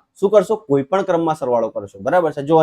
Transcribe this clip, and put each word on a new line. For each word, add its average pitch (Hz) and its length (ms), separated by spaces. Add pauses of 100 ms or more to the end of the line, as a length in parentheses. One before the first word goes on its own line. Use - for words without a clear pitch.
(140)
શું 190 180
કરશો? 208 240 (140)
કોઈ 139 140
પણ 185 260
ક્રમમાં 165 320
સરવાળો 117 320
કરશો, 104 260
બરાબર 151 340
છે? 147 100
જો 151 200